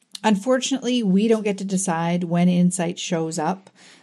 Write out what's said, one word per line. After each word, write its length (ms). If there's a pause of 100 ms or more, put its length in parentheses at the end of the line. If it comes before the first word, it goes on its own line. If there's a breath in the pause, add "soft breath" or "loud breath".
(220)
Unfortunately, 800
we 260
don't 140
get 160
to 60
decide 600
when 240
insight 500
shows 400
up. 300 (340 loud breath)